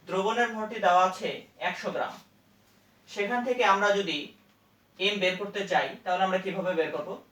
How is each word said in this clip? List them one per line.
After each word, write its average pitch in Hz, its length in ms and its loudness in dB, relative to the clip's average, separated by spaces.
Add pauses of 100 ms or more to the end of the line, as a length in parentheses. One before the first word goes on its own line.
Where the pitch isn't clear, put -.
দ্রবণের 226 480 0
ভরটি 220 300 -6
দেওয়া 180 240 8
আছে 170 200 -6 (300)
একশো - 320 -4
গ্রাম। - 220 -4 (960)
সেখান 202 380 -2
থেকে 240 160 2 (100)
আমরা 202 160 4 (100)
যদি 165 180 -2 (840)
এম 202 200 0
বের 185 220 2
করতে 202 200 -6 (100)
চাই, 180 160 2 (160)
তাহলে 185 200 0
আমরা 185 220 2
কিভাবে 185 340 -2
বের 151 160 0
করব? 147 140 -6 (220)